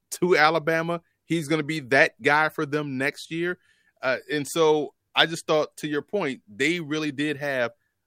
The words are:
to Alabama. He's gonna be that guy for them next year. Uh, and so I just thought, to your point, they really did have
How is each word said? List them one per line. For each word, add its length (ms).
to 240
Alabama. 640
He's 240
gonna 140
be 180
that 420
guy 260
for 160
them 320
next 340
year. 280
Uh, 180
and 160
so 480
I 120
just 200
thought, 320
to 100
your 140
point, 460
they 320
really 320
did 240
have 360